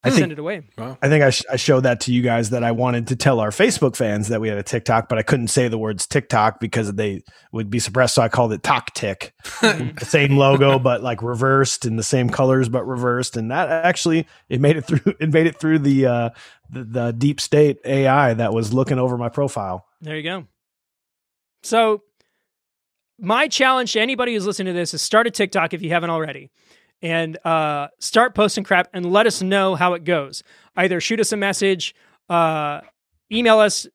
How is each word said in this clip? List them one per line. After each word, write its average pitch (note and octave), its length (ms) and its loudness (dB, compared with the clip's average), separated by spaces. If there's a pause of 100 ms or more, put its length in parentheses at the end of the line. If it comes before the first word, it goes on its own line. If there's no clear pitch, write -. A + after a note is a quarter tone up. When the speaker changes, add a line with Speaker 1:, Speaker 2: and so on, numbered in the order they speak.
Speaker 1:
I C4 60 2
Speaker 2:
send B3 100 4
Speaker 1:
think F3 120 0
Speaker 2:
it D3 60 -12
away. E3 240 -8 (140)
Speaker 3:
Wow. B2 260 -12
Speaker 1:
I C#3 60 2
think D3+ 160 6
I C3+ 60 6
sh-, - 200 -4
I C3 60 -2
showed C3 260 2
that B2 200 0
to B2+ 100 -2
you B2 100 2
guys A#2 280 0
that A#2+ 120 -2
I A#2 100 0
wanted A#2+ 360 -2
to B2+ 80 -2
tell B2 240 2
our G#2+ 100 -2
Facebook E3 460 2
fans G#2 320 -2
that A2+ 140 -2
we A2 60 -2
had G#2 100 -4
a G2 40 -6
TikTok, A2+ 460 0
but A#2 100 -2
I A2 40 -2
couldn't A#2+ 260 0
say B2 200 0
the A2 100 -4
words A2 280 -6
TikTok A2 540 0
because G#2+ 340 -4
they G2+ 280 -4 (300)
would A2 180 -6
be A#2+ 80 -2
suppressed. A#2 360 0
So B2+ 80 4
I A#2 60 2
called A#2 240 0
it G2+ 100 -6
Talk - 320 -2
Tick, - 380 -8 (140)
Speaker 2:
<laughs> - 160 -14
Speaker 1:
the E3 320 0 (120)
same C#3 300 2
logo, C#3 420 6
but, B2 240 0
like, A#2 200 -6
reversed, C3 640 0
and A2+ 120 -2
the G#2+ 60 -4
same B2+ 260 0
colors, C3 380 2
but A#2 180 -4
reversed. B2 520 -4
And A2+ 120 -6
that D3+ 200 -2
actually, E3 560 0 (240)
it B2+ 100 -2
made D3 160 4
it D3 60 -8
through, - 340 -2
<laughs> - 40 -16
it D#3 120 0
made D#3+ 140 4
it D#3 120 -2
through D#3+ 220 2
the, C3+ 260 2
uh, A#2+ 240 0 (400)
the, B2 140 -12
the A#2 280 -4
deep C#3 280 0
state D3 440 4
A C3+ 220 0
I C3 280 4
that A2 180 0
was A2+ 200 -2
looking C3 260 0
over B2+ 180 0
my A#2+ 140 -4
profile. G2+ 560 -6 (160)
Speaker 2:
There D#3 140 -10
you D#3 60 -8
go. E3 240 -10 (1160)
So A3 400 0 (1160)
my A3+ 280 0
challenge C4 460 0
to G#3+ 60 0
anybody A#3+ 340 -2
who's G3 120 -2
listening F#3 260 -4
to F3 60 -4
this E3+ 160 -4
is - 80 -6
start A3+ 240 2
a G#3 60 0
TikTok F#3 420 -2
if E3+ 80 -10
you D3 80 -8
haven't E3+ 200 -2
already. D3 400 -8 (520)
And, E3 420 -4
uh, D3+ 440 -2 (120)
start A#3+ 340 2
posting G#3 300 0
crap F3+ 280 2
and F3+ 200 -4
let G#3+ 140 4
us G3+ 160 0
know F#3+ 340 0
how F3+ 180 0
it E3+ 100 -10
goes. C#3+ 380 -4 (340)
Either F3 240 0
shoot A3 200 -2
us - 120 0
a G#3+ 40 -2
message, G3 580 -2 (340)
uh, D#3 520 0 (520)
email A3+ 260 4
us G#3 360 2